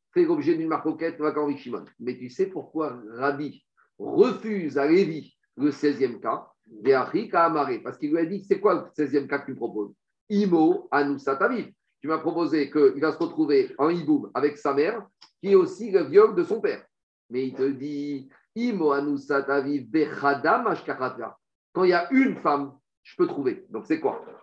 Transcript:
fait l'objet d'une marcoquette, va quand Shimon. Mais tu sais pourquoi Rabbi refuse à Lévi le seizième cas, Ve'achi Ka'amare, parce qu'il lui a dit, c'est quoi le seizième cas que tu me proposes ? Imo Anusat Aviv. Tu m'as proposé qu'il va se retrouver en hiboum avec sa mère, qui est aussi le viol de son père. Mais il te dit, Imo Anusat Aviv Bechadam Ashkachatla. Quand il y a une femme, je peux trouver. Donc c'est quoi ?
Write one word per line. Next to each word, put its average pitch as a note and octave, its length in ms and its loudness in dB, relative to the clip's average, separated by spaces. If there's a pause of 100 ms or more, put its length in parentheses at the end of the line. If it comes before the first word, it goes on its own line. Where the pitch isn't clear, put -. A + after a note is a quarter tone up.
(120)
fait F3+ 120 4
l'objet D#3+ 300 2
d'une D#3+ 140 -2
marcoquette, D#3+ 520 -4
va D3+ 120 0
quand D3 240 -2
Shimon. A#2+ 280 -10 (160)
Mais B2 160 -6
tu B2 140 -14
sais F#3+ 160 -2
pourquoi D3+ 520 -8 (120)
Rabbi C#3 520 -6 (360)
refuse E3+ 800 0
à C#3 80 0
Lévi D#3+ 500 0 (200)
le C#3+ 140 0
seizième C3 480 -2
cas, - 300 -6 (340)
Ve'achi C3+ 460 2
Ka'amare, D#3 560 0
parce - 140 -10
qu'il D3 120 -4
lui D#3+ 80 2
a E3 60 2
dit, G3 180 -6
c'est - 180 -2
quoi G3+ 140 4
le C#3 80 -4 (120)
seizième C#3 340 0
cas C#3 120 -4
que - 60 -14
tu C3+ 60 -10
me - 40 -10
proposes ? G#2 360 -6 (380)
Imo F#3 600 2
Anusat C#3 520 -2
Aviv. A#3 280 -2 (300)
Tu C#3+ 80 -10
m'as D#3 100 -2
proposé D3+ 520 -2
qu'il C#3 300 4
va D#3 120 0
se - 60 -8
retrouver D3 580 0
en D3 140 2
hiboum D3 420 0
avec C#3+ 240 -2
sa C#3+ 160 -2
mère, F#3 340 -2 (360)
qui G3 100 2
est - 40 6
aussi G3 340 2
le F#3 140 2
viol G3 300 6
de F3 80 2
son D#3 200 -2
père. C3+ 200 -2 (460)
Mais C3 200 -4
il B2+ 60 -10
te C3 140 0
dit, C#3+ 640 -8 (240)
Imo G3+ 380 0
Anusat C#3 580 -2
Aviv C#3 400 -2
Bechadam D#3 800 0
Ashkachatla. B2+ 680 -6 (360)
Quand F3+ 120 2
il F3+ 60 6
y - 20 6
a F3 200 2
une C4 240 4
femme, C#3+ 360 -2 (300)
je - 140 -20
peux F3 100 4
trouver. C3 420 -4
Donc A2 180 -10
c'est D#3 120 0
quoi ? A2+ 260 -4 (180)